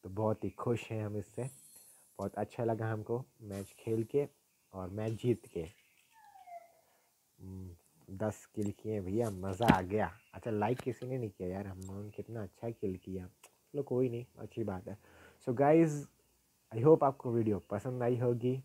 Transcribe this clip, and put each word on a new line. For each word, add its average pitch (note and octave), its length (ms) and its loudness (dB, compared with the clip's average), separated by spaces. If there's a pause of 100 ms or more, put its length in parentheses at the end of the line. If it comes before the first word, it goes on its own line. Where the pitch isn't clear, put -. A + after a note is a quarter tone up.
तो F#2 80 -10
बहुत G#2+ 340 0
ही G2 60 -2
खुश - 400 -2
हैं A2 160 -2
हम G#2 100 -4
इससे, A#2+ 340 -6 (680)
बहुत G2 160 -4
अच्छा G#2+ 300 -4
लगा A2+ 280 0
हमको A#2 320 -4 (180)
match G2 360 -10
खेल A2+ 260 0
के C#3+ 240 0 (440)
और F#2 180 -8
match A2 220 -2
जीत A2+ 340 0
के। E2 200 -6 (1700)
हम्म, F#2+ 320 -12 (400)
दस G2+ 360 -4
किल G#2 240 -2
किए G#2+ 300 -6
भैया, G#2 300 0
मज़ा F#2+ 360 -2
आ G2+ 140 4
गया। F#2+ 320 -2 (220)
अच्छा, A2+ 160 -6
like A2 300 0
किसी B2 260 -6
ने B2+ 120 -4
नहीं A2 120 -4
किया F#2 180 -6
यार, G2 180 -4
हम, F#2+ 140 -10 (100)
हम G#2 260 -10
कितना A2 260 -8
अच्छा A#2 280 -8
kill G2 260 -4
किया। F#2 300 -8
चलो - 560 -10
कोई B2+ 260 2
नहीं, A#2+ 160 -4 (140)
अच्छी A2+ 260 -6
बात G2 240 -4
है। G2 100 -10 (500)
So B2+ 60 2
guys, D3+ 360 8 (800)
I A2+ 120 0
hope D#3 180 10
आपको C3+ 280 2
video A2 280 4
पसंद B2 440 -4
आई A#2+ 140 4
होगी। B2 480 2